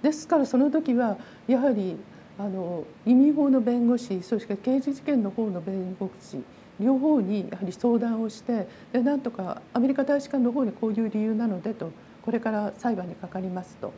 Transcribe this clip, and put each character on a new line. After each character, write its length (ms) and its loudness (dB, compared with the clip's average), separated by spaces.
で 80 4
す 160 -8
か 100 4
ら 80 4
そ 120 0
の 120 4
時 240 0
は 240 2
や 120 4
は 100 4
り、 280 -2
あ 60 -8
の、 400 -6
移 80 6
民 200 8
法 160 4
の 120 4
弁 260 2
護 100 4
士、 240 -4
そ 160 -2
し 80 -6
て 120 -4
刑 240 0
事 120 -2
事 80 -8
件 220 2
の 80 -2
方 180 -2
の 120 -4
弁 360 -6
護 120 -6
士、 240 -12
両 200 2
方 220 4
に 280 -2
や 80 -8
は 60 -4
り 80 -4
相 260 2
談 240 0
を 80 -4
し 140 -14
て、 240 -2
で、 100 2
な 140 2
ん 60 -2
と 100 -6
か 300 -8
ア 60 0
メ 80 4
リ 80 2
カ 80 0
大 180 2
使 80 -14
館 140 0
の 80 2
方 120 0
に 100 -2
こ 160 -2
う 40 -2
い 80 0
う 80 0
理 120 -2
由 120 0
な 140 0
の 140 -2
で 120 -4
と、 160 -8
こ 100 -4
れ 80 0
か 120 -2
ら 260 -2
裁 180 -2
判 120 -6
に 80 -10
か 120 -14
か 120 -8
り 100 -6
ま 140 -6
す 140 -20
と。 200 -10